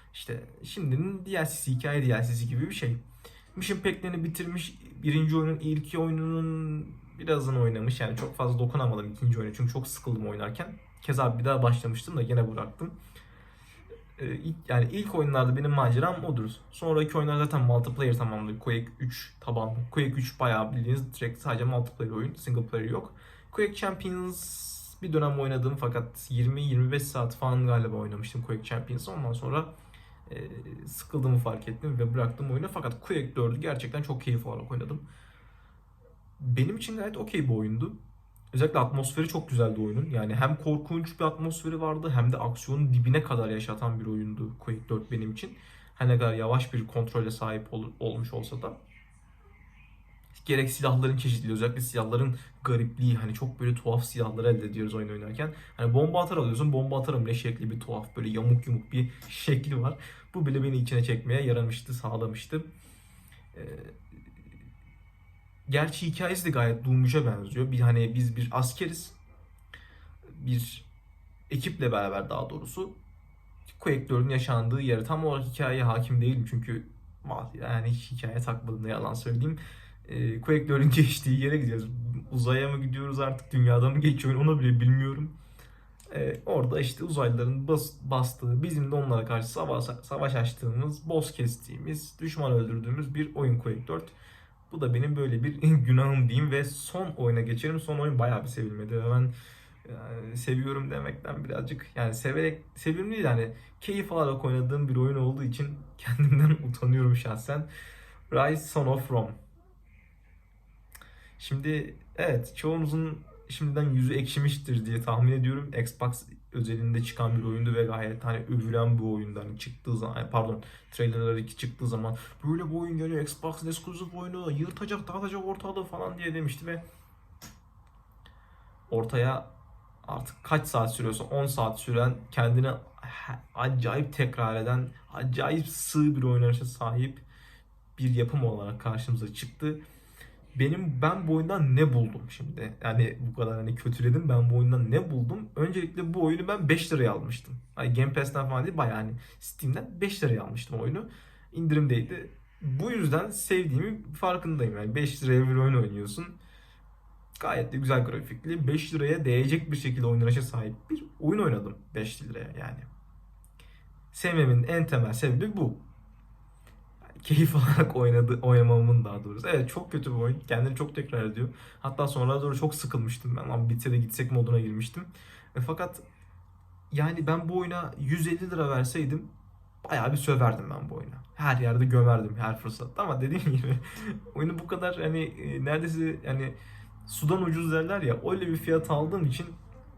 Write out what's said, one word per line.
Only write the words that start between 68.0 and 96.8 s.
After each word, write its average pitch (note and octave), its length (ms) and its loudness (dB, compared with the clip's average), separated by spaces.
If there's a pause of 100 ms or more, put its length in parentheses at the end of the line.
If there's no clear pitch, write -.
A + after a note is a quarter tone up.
biz A#2+ 220 0
bir A#2+ 160 -2
askeriz, B2+ 600 -2 (1200)
bir B2+ 500 -4 (640)
ekiple C3 420 -2
beraber G2 380 -2
daha - 200 -6
doğrusu - 460 -10 (840)
Quake C3+ 280 0
dördün B2+ 200 4
yaşandığı B2 520 0
yere A#2 240 0
tam D#3 220 0
olarak C#3 180 0
hikayeye B2+ 400 0
hakim A#2+ 360 2
değilim A#2+ 300 2
çünkü - 360 -4 (420)
va-, - 300 -8
yani A#2 320 -2
hiç - 220 -4
hikayeye A#2 280 -6
takmadım, A2+ 440 -6
ne A2 40 -6
yalan A2 260 -4
söyleyeyim. A#2+ 440 0 (500)
Ee, A#2+ 320 -2
Quake D3+ 280 4
dördün C#3+ 220 6
<laughs> B2 60 6
geçtiği C3 440 6
yere C#3+ 160 2
gidiyoruz. A2+ 320 0 (420)
Uzaya B2+ 380 2
mı C#3 160 -2
gidiyoruz C3+ 360 -4
artık, C3+ 320 -4
dünyada B2 380 8
mı C#3+ 100 2
geçiyor C3 340 4
onu D3 260 6
bile B2 200 6
bilmiyorum. C3+ 520 4 (840)
Ee, - 320 -2
orada C#3 340 2
işte C3+ 240 -4
uzaylıların C3 640 0
bas-, D3+ 420 -2
bastığı, B2+ 520 0
bizim D3+ 280 0
de D3 40 -2
onlara B2+ 300 2
karşı A#2 240 -2
sava-, C3+ 320 -2 (220)
savaş C#3 320 -4
açtığımız, B2 760 -2
boss D#3+ 240 0
kestiğimiz, B2+ 880 -6
düşman D3+ 320 -2
öldürdüğümüz A#2 640 -2
bir D3+ 200 -4
oyun B2+ 240 2
Quake A2 280 -4
dört. E3 180 -4 (680)
Bu E3 80 -6
da B2 140 2
benim C#3+ 220 2
böyle B2 280 0
bir D3 100 0
<laughs> C#3+ 80 -10
günahım C3+ 640 6
diyeyim C#3 220 2
ve C#3 140 2
son F3+ 520 -6